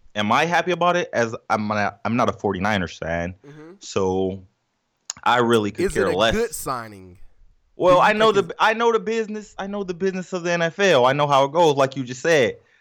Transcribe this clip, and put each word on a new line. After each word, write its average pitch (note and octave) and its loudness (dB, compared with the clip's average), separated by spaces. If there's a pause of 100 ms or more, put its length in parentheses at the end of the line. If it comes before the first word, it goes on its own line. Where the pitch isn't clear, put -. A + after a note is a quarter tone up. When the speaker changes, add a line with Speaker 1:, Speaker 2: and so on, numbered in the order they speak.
(140)
Speaker 1:
am G#3 -2
I D3+ 2
happy E3+ -2
about F3 0
it? F3 -4
As A#2 -2 (160)
I'm G#2+ 0
not, G#2 -4
I'm A2 -2
not A#2 2
a G2+ 0
forty-niners F#2+ -4
fan, E2+ -6 (100)
Speaker 2:
Mm-hmm. D3+ -20
Speaker 1:
so F#2+ -4 (800)
I A#2+ 4
really A2+ 2
could E3+ -2
Speaker 2:
Is F3 -8
Speaker 1:
care G2+ 0
Speaker 2:
it E2+ -2
a - -4
Speaker 1:
less. A2 2
Speaker 2:
good A3+ -4
signing? G#2+ -12 (580)
Speaker 1:
Well, F3+ 4
Speaker 2:
Do - 4
you - 4
Speaker 1:
I G#3+ 4
know G#3+ 2
Speaker 2:
think G3 0
Speaker 1:
the, E3 -12
Speaker 2:
it's - -4
Speaker 1:
I G#3+ 4
know A#3 2
the A3+ 0
business. G#3+ -6
I F#3+ -8
know G3+ -8
the F3+ -8
business F#3 -6
of F#3 -4
the F3 -2
N E3+ 0
F E3 -2
L. E3 4
I C3 4
know D3 0
how C#3 4
it C#3 -2
goes. D#3 4
Like C3+ 0
you C3+ -6
just B2+ -10
said, C#3 2 (240)